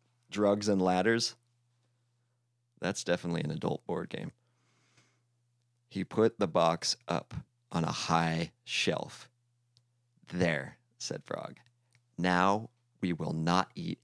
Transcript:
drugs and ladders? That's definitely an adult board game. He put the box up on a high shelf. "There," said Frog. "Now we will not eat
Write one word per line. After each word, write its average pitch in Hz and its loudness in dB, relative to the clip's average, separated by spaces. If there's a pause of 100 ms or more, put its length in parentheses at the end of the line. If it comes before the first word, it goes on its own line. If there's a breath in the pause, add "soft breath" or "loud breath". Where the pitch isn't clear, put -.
(300)
drugs 104 0
and 98 4
ladders? 92 2 (1500)
That's 92 -2
definitely 87 0
an 78 -4
adult 80 -4
board 85 -6
game. - -10 (1600)
He 95 -6
put - 2
the 98 2
box 82 2 (100)
up - -4 (380)
on 85 0
a 82 0
high 82 0 (120)
shelf. - -4 (960)
"There," 82 0 (200)
said - -8
Frog. - -10 (600)
"Now 92 2 (320)
we 87 0
will 82 -4
not 82 2
eat 85 -6